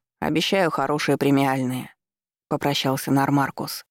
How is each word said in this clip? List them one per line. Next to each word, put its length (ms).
Обещаю 520
хорошие 480
премиальные», 760
попрощался 640
Нар 200
Маркус. 600